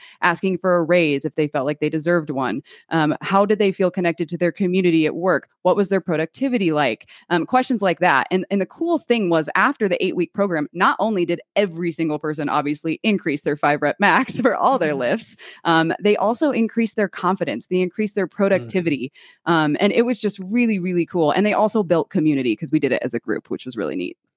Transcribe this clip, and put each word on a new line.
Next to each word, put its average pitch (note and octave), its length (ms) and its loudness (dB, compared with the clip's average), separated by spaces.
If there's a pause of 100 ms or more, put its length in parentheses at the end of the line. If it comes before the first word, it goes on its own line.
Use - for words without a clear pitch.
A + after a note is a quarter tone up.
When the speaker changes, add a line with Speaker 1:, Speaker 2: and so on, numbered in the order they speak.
(240)
Speaker 1:
asking F3+ 340 0
for F3+ 200 0
a E3+ 40 2
raise D#3 420 2
if D3 120 -6
they D3+ 120 0
felt C#3 200 -4
like D3+ 140 -4
they D3+ 80 0
deserved D#3 420 -2
one? C3 320 -4 (260)
Um, D#3+ 320 0
how G3 240 2
did G3+ 140 0
they G3+ 120 2
feel F#3 200 0
connected E3+ 380 -2
to F3 100 -6
their F3 120 0
community F3+ 540 2
at - 80 0
work? E3+ 340 0 (140)
What F3+ 140 2
was G3 140 0
their F#3+ 120 0
productivity F3+ 680 -2
like? D3 360 -2 (220)
Um, E3+ 160 0
questions B3 380 0
like F3 160 2
that. D3+ 320 4
And, F#3 180 0
and G3+ 100 0
the F#3+ 60 -2
cool E4 320 -2
thing A3+ 320 0
was D#3+ 240 0
after A3 340 2
the F3+ 160 0
eight-week F3+ 300 -2
program, F3+ 400 -2
not F#3 240 2
only G3+ 280 0
did E3 160 -4 (140)
every F3 360 0
single D3+ 260 -2
person D3+ 320 -4
obviously D3 540 -2
increase F3 400 0
their D3+ 120 0
five D3 280 0
rep D3 160 0
max G3+ 400 2
<laughs> - 20 -2
for A3 140 2
all B3 240 2
their D3+ 140 0
Speaker 2:
Mm-hmm. C#3 60 -4
Speaker 1:
lifts, C3 360 -4 (280)
um, E3 380 2
they G#3 160 2
also A#3+ 320 0
increased A3+ 460 0
their G#3 120 0
confidence. F3 600 -4
They F#3 140 0
increased G3+ 340 -2
their G3 100 0
Speaker 3:
Mm. - 60 -8
Speaker 1:
productivity. E3 800 -2 (340)
Um, D#3 340 2
and G3+ 140 2
it A#3 100 2
was A#3+ 160 -2
just G3+ 200 -4
really, G#3+ 400 0
really F3 260 0
cool. D#3 260 0
And G3 140 2
they G#3+ 80 0
also G#3+ 300 0
built E3 260 0
community C#3 460 0
'cause C#3 160 -10
we D3+ 80 2
did C#3 120 0
it A#2 120 0
as B2 100 -4
a A#2 60 -2
group, - 300 -6
which - 160 -8
was B2 100 -12
really D#2+ 200 -4
neat. F2+ 220 -6 (200)